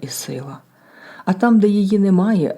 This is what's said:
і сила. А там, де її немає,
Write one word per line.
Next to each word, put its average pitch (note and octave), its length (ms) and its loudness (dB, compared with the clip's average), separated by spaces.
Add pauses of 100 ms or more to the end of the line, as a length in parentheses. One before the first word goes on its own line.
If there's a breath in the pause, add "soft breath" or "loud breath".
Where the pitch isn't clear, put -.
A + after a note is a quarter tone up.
і C#3 80 -14
сила. C#3 500 -12 (640 loud breath)
А F#3 80 0
там, A3+ 280 4
де G#3 80 2
її G3+ 300 0
немає, F#3+ 600 0